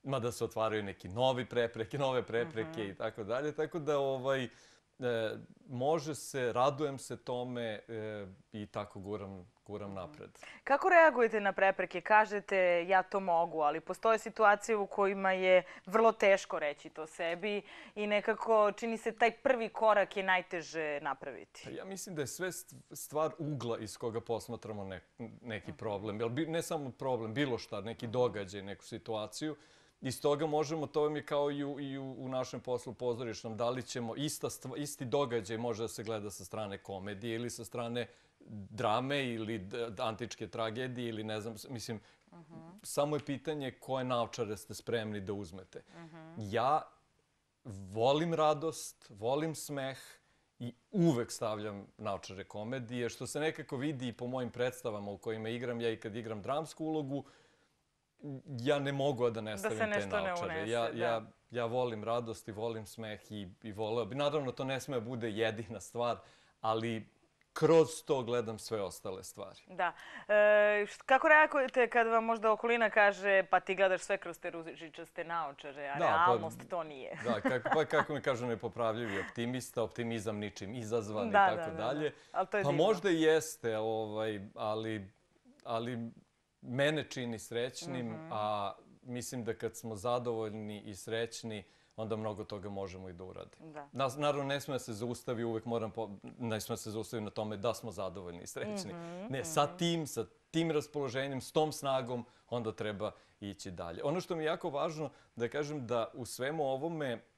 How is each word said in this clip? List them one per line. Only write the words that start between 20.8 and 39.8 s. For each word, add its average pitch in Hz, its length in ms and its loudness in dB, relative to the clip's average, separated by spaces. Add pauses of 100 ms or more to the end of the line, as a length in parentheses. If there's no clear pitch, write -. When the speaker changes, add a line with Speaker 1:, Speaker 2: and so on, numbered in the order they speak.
Speaker 2:
napraviti. 135 640 -6
Speaker 1:
Pa 131 80 -10
ja 156 140 -8
mislim 190 300 -8
da 151 60 -2
je 131 60 -2
sve 180 240 -4
st-, - 240 -12 (160)
stvar 151 460 -2
ugla 127 420 -2
iz 107 180 -8
koga 113 240 -4
posmatramo 107 640 -4
ne-, 95 180 -8 (400)
neki 110 300 -6
Speaker 2:
Mhm. - 60 -12
Speaker 1:
problem. 104 420 -4
Jel 117 100 0
bi-, 147 180 -2
ne 160 140 -2
samo 147 300 -4
problem, 113 420 -2
bilo 131 240 2
šta, 104 240 -6
neki 110 240 -8
Speaker 2:
Mhm. 113 80 -6
Speaker 1:
događaj, 104 480 0
neku 98 220 -10
situaciju. 113 720 -6 (460)
Iz 127 200 -4
toga 147 240 4
možemo, 151 420 0
to 151 140 0
vam 151 140 2
je 143 100 -4
kao 143 260 2
i 143 120 -2
u, 139 160 -4
i 135 180 -6
u, 135 200 -8
u 131 120 -8
našem 127 300 -2
poslu 123 340 -4
pozorišnom, 117 640 -4
da 120 120 2
li 127 140 -2
ćemo, 117 320 -4
ista - 340 -4
stva-, - 280 -8
isti 143 280 -6
događaj 117 520 0
može 113 260 -2
da 110 40 -2
se 113 160 -8
gleda 104 280 -4
sa 95 140 -12
strane 104 320 -6
komedije 101 580 -6
ili 120 140 -4
sa 113 160 -10
strane 117 420 -4 (600)
drame 123 560 2
ili 113 320 -2
d-, 117 320 -4